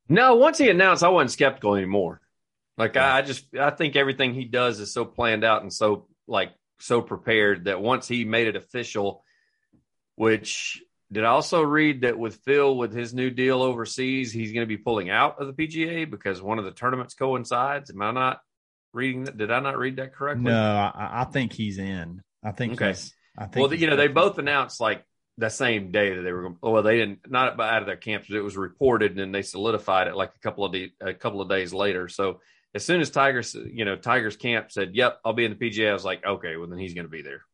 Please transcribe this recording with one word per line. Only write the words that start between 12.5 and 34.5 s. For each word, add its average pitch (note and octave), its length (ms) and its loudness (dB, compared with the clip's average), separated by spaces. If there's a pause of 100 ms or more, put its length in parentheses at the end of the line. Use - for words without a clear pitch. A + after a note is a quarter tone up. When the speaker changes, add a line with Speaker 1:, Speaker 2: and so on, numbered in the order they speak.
Speaker 1:
with A#2 160 -2
his A#2+ 200 -6
new B2+ 180 -2
deal B2+ 320 2
overseas, B2+ 680 -2
he's A2 220 -6
gonna A#2 120 -2
be G#2+ 120 -6
pulling G#2 320 -2
out C3 320 2
of C#3 60 -8
the C3+ 60 -12
P D#3 140 -4
G D#3+ 160 -4
A E3 220 -4
because G2+ 360 -6
one G#2 180 -2
of G2+ 60 -6
the F#2 60 -8
tournaments B2+ 440 -4
coincides? C3 760 -4
Am F#2+ 120 -10
I G#2 100 -2
not C3 280 -2 (540)
reading B2+ 320 -4
that? C3+ 120 -12
Did G#2+ 140 -2
I B2 80 2
not C3+ 180 -4
read C3 200 -4
that C3 180 -12
correctly? C3+ 300 -4
Speaker 2:
No, G#2+ 500 2
I, G#2+ 260 -6
I - 40 0
think B2+ 280 -4
he's G#2 240 -6
in. F#2+ 460 -8 (200)
I G#2+ 80 -6
think A#2 220 -6
Speaker 1:
Okay. A2+ 160 0
Speaker 2:
he's, - 240 -8 (240)
I G#2 80 -10
think F#2 120 -8
Speaker 1:
Well, C3+ 120 4
Speaker 2:
he's D#3+ 120 -2
Speaker 1:
you D#3+ 60 2
know, D3 100 4
they D3 100 6
Speaker 2:
definitely E3 220 4
Speaker 1:
both F#3+ 80 -6
announced, C#3+ 420 -2
like, G#2+ 240 0 (340)
the A2+ 120 0
same A2 420 0
day G2+ 240 2
that F2+ 60 -8
they F2+ 100 -4
were F2+ 120 -6
gonna, F2+ 180 -10
well, A2+ 220 4
they A2 140 6
didn't, G2+ 320 -2
not B2+ 300 0
out A2 220 0
of G2 60 -8
their F#2 100 -6
camps, G#2 320 -8
but G#2 80 -4
it G#2 40 -2
was G2 140 -8
reported G#2+ 560 2
and F#2 80 -8
then F#2+ 140 -6
they G2 80 -2
solidified G2 640 0
it, F2 80 -6
like, F#2+ 180 -4
a - 60 -20
couple G2+ 240 -6
of F#2 80 -4
de-, F#2 300 -8
a F#2+ 120 -6
couple G#2 280 -6
of F#2 80 -6
days F#2 240 -2
later. F#2 340 -2
So F#2 320 -4 (360)
as G#2 100 -6
soon E3+ 160 2
as C#3 80 -2
Tiger's, C3+ 460 2
you A2+ 280 -8
know, G2 120 -2
Tiger's A2+ 420 -2
camp A#2 340 -2